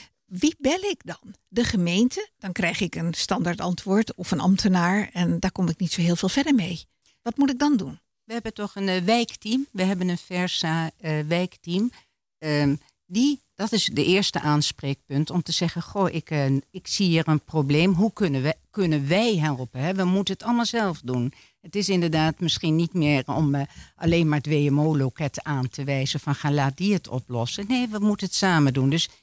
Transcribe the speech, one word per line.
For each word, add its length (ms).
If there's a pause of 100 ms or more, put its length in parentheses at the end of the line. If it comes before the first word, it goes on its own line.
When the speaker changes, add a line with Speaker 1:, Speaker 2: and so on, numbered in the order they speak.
(240)
Speaker 1:
Wie 340
bel 240
ik 220
dan? 300 (140)
De 160
gemeente? 760
Dan 140
krijg 280
ik 140
een 200
standaard 460
antwoord 540
of 160
een 100
ambtenaar 720
en 280
daar 120
kom 160
ik 100
niet 140
zo 80
heel 160
veel 120
verder 260
mee. 300 (380)
Wat 140
moet 140
ik 80
dan 180
doen? 240 (240)
Speaker 2:
We 80
hebben 220
toch 220
een, 120
eh, 140
wijkteam. 720
We 100
hebben 260
een 100
Versa, 800
eh, 240
wijkteam. 720 (460)
Ehm, 380 (300)
die, 340 (140)
dat 180
is 200
de 120
eerste 360
aanspreekpunt 880
om 120
te 100
zeggen, 300
"Goh, 320
ik, 160
eh, 240 (160)
ik 160
zie 200
hier 220
een 160
probleem. 480
Hoe 200
kunnen 300
we, 120 (160)
kunnen 380
wij 280
helpen, 440
hè? 140
We 100
moeten 300
het 80
allemaal 240
zelf 340
doen." 320 (280)
Het 160
is 120
inderdaad 520
misschien 360
niet 160
meer 340
om, 280
eh, 80 (320)
alleen 340
maar 100
het 80
W 240
M 100
O-loket 640
aan 260
te 160
wijzen: 360
van, 140
"Ga, 180
laat 240
die 160
het 160
oplossen." 600
Nee, 200
we 100
moeten 280
het 100
samen 360
doen. 180
Dus 180 (140)